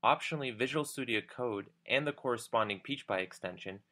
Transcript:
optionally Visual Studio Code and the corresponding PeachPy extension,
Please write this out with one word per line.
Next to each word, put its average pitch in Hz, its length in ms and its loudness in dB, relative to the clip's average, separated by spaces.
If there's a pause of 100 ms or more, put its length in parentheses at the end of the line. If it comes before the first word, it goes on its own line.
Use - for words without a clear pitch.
optionally 135 520 2
Visual 131 280 0
Studio 117 360 -2
Code 107 460 -4 (180)
and 143 220 2
the 143 60 -2
corresponding 113 760 0
PeachPy 131 300 -2
extension, 92 640 -6 (120)